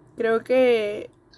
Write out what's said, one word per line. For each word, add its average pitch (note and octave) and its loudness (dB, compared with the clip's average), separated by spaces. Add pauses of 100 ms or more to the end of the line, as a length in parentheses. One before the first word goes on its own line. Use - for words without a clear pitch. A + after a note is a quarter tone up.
(160)
Creo A3+ -2
que A#3 0 (280)